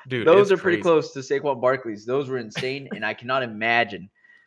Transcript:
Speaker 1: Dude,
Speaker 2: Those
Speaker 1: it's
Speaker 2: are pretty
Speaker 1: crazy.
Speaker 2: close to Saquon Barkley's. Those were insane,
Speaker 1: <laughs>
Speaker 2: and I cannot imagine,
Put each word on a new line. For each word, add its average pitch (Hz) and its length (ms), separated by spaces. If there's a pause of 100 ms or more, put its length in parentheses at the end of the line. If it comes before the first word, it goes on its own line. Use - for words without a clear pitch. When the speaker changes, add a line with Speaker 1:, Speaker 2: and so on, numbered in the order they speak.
Speaker 1:
Dude, 123 200
Speaker 2:
Those 196 240
Speaker 1:
it's 175 80
Speaker 2:
are - 20
pretty 175 160
Speaker 1:
crazy. - 60
Speaker 2:
close 160 300
to 139 60
Saquon 139 420
Barkley's. 120 440
Those 131 240
were 131 80
insane, 131 520
Speaker 1:
<laughs> 101 60
Speaker 2:
and 107 100
I 107 80
cannot 131 300
imagine, 110 680 (380)